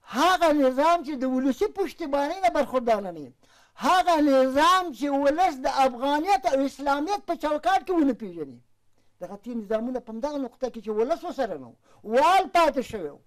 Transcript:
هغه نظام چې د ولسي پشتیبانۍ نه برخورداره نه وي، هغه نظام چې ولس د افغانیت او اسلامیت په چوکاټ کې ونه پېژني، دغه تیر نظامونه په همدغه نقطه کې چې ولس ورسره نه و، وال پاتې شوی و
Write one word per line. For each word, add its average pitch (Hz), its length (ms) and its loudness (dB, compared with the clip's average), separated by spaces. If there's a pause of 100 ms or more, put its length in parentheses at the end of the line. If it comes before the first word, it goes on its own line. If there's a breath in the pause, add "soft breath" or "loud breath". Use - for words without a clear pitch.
هغه 339 520 2
نظام 294 500 2
چې 294 180 -8
د - 20 -2
ولسي 262 440 0
پشتیبانۍ 311 760 -4
نه 349 60 4
برخورداره 233 640 -2
نه 165 80 -14
وي، 127 140 -16 (520 soft breath)
هغه 349 360 4
نظام 294 720 4
چې 220 120 -6 (180)
ولس 311 320 2 (100)
د - 20 0
افغانیت 285 760 0
او 269 200 2
اسلامیت 294 640 -4
په 339 140 -2
چوکاټ 311 420 0
کې 370 80 -2
ونه 277 200 2
پېژني، 165 460 -10 (640)
دغه 180 220 -14
تیر 240 140 -12
نظامونه 226 420 -4
په - 120 -14
همدغه 277 260 -6
نقطه 254 320 -8
کې 233 160 -14
چې 220 40 -8
ولس 240 340 -2
ورسره 240 340 -6
نه 127 100 -16
و، - 80 -20 (280 soft breath)
وال 311 400 4 (140)
پاتې 302 240 4 (100)
شوی 175 180 -8
و 143 180 -18